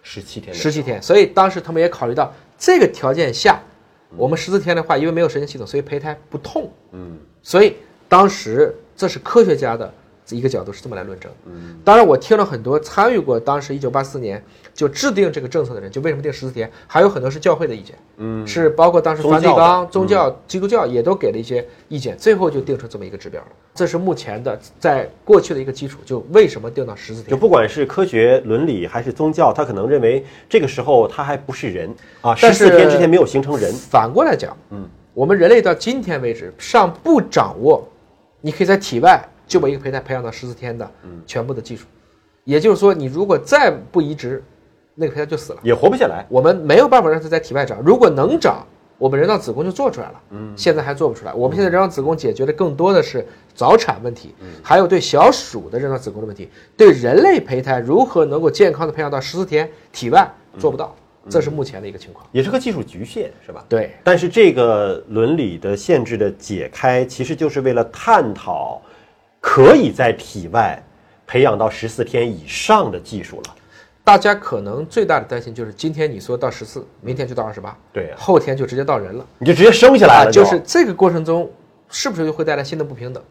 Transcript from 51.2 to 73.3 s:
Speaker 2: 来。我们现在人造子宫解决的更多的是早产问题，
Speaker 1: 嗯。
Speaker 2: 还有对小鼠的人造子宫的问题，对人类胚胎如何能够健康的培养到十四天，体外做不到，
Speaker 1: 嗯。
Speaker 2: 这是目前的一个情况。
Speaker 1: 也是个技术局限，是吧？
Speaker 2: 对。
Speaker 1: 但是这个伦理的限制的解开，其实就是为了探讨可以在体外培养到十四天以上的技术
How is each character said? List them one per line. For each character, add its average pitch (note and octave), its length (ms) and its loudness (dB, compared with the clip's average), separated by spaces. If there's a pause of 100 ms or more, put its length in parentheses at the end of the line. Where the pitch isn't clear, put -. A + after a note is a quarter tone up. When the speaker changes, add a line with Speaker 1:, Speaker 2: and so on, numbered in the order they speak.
Speaker 2:
来。 G2 100 -12
我 B2 140 -2
们 D#3+ 80 -4
现 G3 80 0
在 F#3 60 0
人 F3 100 0
造 F#3+ 80 2
子 D3+ 140 -8
宫 D#3 160 -2
解 A2+ 160 -4
决 C3 120 -4
的 D3+ 80 -4
更 D#3 220 -4
多 D#3 160 0
的 E3+ 100 4
是 - 240 -6 (300)
早 D#3 220 4
产 A2+ 260 -2
问 A#2+ 100 -6
题， - 280 -20
Speaker 1:
嗯。 F#2 60 -18 (140)
Speaker 2:
还 E3 180 2
有 F#3+ 60 4
对 F3+ 140 2
小 E3 320 4
鼠 - 380 -8
的 A#2 100 -6
人 C#3 100 -6
造 C3+ 80 -6
子 A2 140 -10
宫 G#2+ 100 -12
的 A2 60 -10
问 G2+ 80 -14
题， F#2 140 -18 (260)
对 G#3 160 10
人 B2 260 2
类 E4 220 6
胚 C3 220 -4
胎 C3 180 -2
如 D3 240 2
何 E3+ 220 0
能 C#3+ 160 -4
够 D#3 100 2
健 F#3 200 4
康 D3 140 -6
的 D3+ 80 -6
培 D#3 80 -8
养 D3 80 -6
到 C#3 100 -6
十 - 180 -10
四 F#3 80 -4
天， D#3 240 -2 (220)
体 A#2+ 180 -8
外 E3+ 220 4 (280)
做 D3 100 0
不 C3 60 -6
到， - 200 -12 (280)
Speaker 1:
嗯。 G2+ 60 -20
Speaker 2:
这 E3 100 0
是 C#3+ 100 -4
目 D3 140 -8
前 F#2+ 160 -14
的 G2+ 80 -14
一 G2 40 -14
个 G2 60 -18
情 - 140 -20
况。 - 200 -20
Speaker 1:
也 B2+ 100 0
是 D#3 80 -2
个 B3+ 100 -2
技 B3+ 120 -6
术 D#3+ 100 -8
局 F2+ 240 -14
限， - 260 -10 (140)
是 - 60 -20
吧？ E2 180 -20
Speaker 2:
对。 A2+ 220 -2 (120)
Speaker 1:
但 F3+ 140 4
是 E3+ 100 -2
这 F#3 240 4
个 G#2+ 580 0
伦 A2+ 280 0
理 G2 220 -4
的 G2+ 180 -6
限 C#3+ 260 0
制 A2 140 -6
的 G2+ 140 0
解 - 420 -10
开， B2+ 320 0
其 B2+ 180 -10
实 D#3 120 -8
就 D3+ 120 -4
是 C#3+ 140 -4
为 B2+ 120 0
了 A#2 120 0
探 E3 480 0
讨 - 480 -8 (580)
可 C#3+ 360 8
以 G#3 160 2
在 B2 220 0
体 - 340 -12
外 F#2 340 -2 (460)
培 B2+ 140 0
养 A#2+ 140 2
到 G#2+ 140 0
十 - 180 -10
四 A2+ 160 -8
天 A#2+ 240 -4
以 F2 200 -12
上 G3+ 420 0
的 F2+ 100 -10
技 F#2+ 220 -12
术 - 240 -16